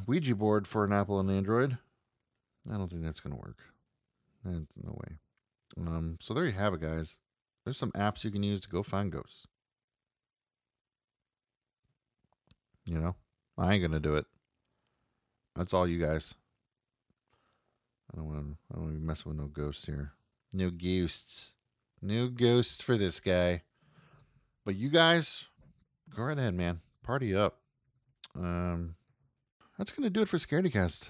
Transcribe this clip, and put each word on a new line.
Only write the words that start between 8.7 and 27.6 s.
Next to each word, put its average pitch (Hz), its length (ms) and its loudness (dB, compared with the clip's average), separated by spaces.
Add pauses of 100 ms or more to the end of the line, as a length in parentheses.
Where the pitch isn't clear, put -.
find 98 280 -4
ghosts. - 360 -12 (3500)
You 82 140 -2
know, 87 160 -2 (420)
I 90 160 4
ain't 98 80 4
gonna 80 180 2
do 76 160 2
it. 76 120 0 (1300)
That's 90 180 -2
all 90 140 4
you 85 120 0
guys. 78 360 0 (1800)
I - 60 -12
don't 78 100 -8
wanna, 76 120 -6 (320)
I 82 40 -12
don't 82 80 -8
wanna 78 160 -6
be 78 60 -6
messing 78 260 -6
with 76 80 -6
no 73 80 -6
ghosts 73 400 -6
here. 73 260 -8 (380)
No 92 180 0
ghosts. 87 840 -2 (500)
No 113 240 0
ghosts 120 540 4
for 123 160 4
this 95 220 2
guy. 90 440 4 (1040)
But 98 100 -2
you 117 140 -4
guys, 165 560 6 (720)
go 107 80 -4
right 151 140 -2
ahead, 117 160 2
man. 87 280 0 (200)
Party 120 340 0
up. 101 260 2 (760)